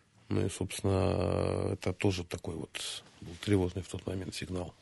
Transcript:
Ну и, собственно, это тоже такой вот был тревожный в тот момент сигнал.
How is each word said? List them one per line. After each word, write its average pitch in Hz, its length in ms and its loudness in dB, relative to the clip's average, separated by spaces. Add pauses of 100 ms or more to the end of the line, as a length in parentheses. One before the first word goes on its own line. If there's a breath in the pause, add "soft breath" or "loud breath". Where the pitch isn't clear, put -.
(280 soft breath)
Ну 101 160 2
и, 98 60 2
собственно, 92 1200 2
это 95 200 -2
тоже 90 300 2
такой 85 320 -6
вот - 480 -8 (180)
был 85 120 -12 (120)
тревожный 92 380 2
в - 40 -12
тот - 200 -8
момент 92 260 -4
сигнал. 90 480 -6